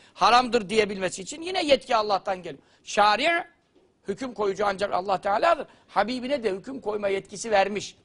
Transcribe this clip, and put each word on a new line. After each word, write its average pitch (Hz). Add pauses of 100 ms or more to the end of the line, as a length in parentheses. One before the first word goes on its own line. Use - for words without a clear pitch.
(140)
Haramdır 226
diyebilmesi 196
için 302
yine 359
yetki 269
Allah'tan 202
geliyor. 156 (200)
Şari', 254 (640)
hüküm 240
koyucu 202
ancak 196
Allah 185
Teala'dır. 254 (200)
Habibine 247
de 208
hüküm 233
koyma 208
yetkisi 196
vermiş. 196